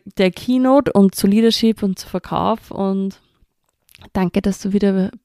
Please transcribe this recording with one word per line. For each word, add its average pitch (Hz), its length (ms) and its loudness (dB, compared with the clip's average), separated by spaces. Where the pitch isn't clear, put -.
der 185 140 2
Keynote 254 640 0
und 196 220 4
zu - 100 -4
Leadership 220 560 2
und 190 160 -4
zu - 100 -18
Verkauf. 185 640 -6
Und 196 500 -6
danke, 190 280 0
dass 190 200 -4
du 190 120 -6
wieder, 196 380 0